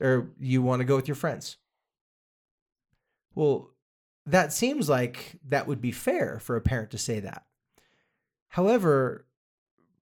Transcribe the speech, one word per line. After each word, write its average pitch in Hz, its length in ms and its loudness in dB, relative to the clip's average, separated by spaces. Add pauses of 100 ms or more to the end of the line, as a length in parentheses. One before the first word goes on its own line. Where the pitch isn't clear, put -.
or 127 380 2
you 127 240 2
wanna 127 200 2
go 135 120 4
with 131 120 -2
your 147 60 -4
friends." 147 440 -6 (1800)
Well, 143 340 0 (560)
that 151 260 2
seems 247 380 -2
like 127 480 -2 (100)
that 135 200 0
would 139 120 -4
be 120 120 -2
fair - 480 -2
for 123 160 -6
a 113 60 -2
parent 113 280 -2
to - 80 -10
say 113 220 -4
that. - 260 -12 (1040)
However, 175 800 2 (760)